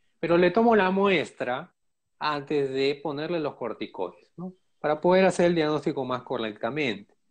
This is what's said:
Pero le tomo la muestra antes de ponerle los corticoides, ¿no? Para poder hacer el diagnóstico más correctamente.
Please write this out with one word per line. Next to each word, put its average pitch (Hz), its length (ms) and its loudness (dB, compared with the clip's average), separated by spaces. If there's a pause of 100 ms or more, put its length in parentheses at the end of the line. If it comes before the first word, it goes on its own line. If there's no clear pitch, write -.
(200)
Pero 170 180 2
le 175 140 4
tomo 226 240 4
la 185 140 4
muestra 165 840 -2 (440)
antes 147 520 -2
de 139 340 0
ponerle 160 380 -4
los 135 140 -6
corticoides, 104 840 -10
¿no? 180 160 -12 (260)
Para 151 220 -2
poder 185 240 6
hacer 175 220 2
el 175 80 2
diagnóstico 151 500 -2
más 123 180 -4
correctamente. 117 880 -6 (180)